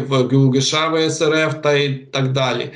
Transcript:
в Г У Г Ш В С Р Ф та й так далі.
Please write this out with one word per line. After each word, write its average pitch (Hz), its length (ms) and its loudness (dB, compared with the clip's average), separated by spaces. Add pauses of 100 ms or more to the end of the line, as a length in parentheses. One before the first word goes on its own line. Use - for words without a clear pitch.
в 131 200 2
Г 135 80 2
У 135 140 4
Г 131 100 2
Ш 156 280 0
В 160 80 -2
С 160 260 0
Р 156 120 2
Ф 156 280 0
та 147 100 2
й 143 220 0
так 131 380 -4
далі. 131 440 -2